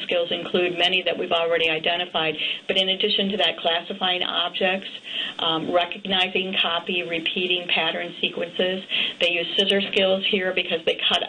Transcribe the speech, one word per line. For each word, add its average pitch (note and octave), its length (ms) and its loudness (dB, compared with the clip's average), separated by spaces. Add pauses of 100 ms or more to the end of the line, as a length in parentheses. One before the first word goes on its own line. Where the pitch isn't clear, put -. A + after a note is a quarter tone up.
skills E3+ 280 0
include F3 460 0
many F3+ 260 2
that E3+ 160 0
we've F3+ 140 -2
already E3 360 2
identified, E3 680 0 (320)
but F#3+ 100 2
in F#3+ 100 2
addition G3 420 2
to G3 80 -2
that, E3 200 2
classifying F3+ 640 0
objects, F#3 640 -2 (520)
um, D#3+ 300 0
recognizing, F#3 920 0
copy, F3 420 0
repeating F3 640 -2
pattern E3+ 540 0
sequences. F#3 600 -2 (360)
They F3 120 2
use E3+ 160 -2 (100)
scissor G3 240 4 (100)
skills F#3+ 400 4
here F#3 220 2
because F3+ 320 0
they - 120 0 (120)
cut F3 200 2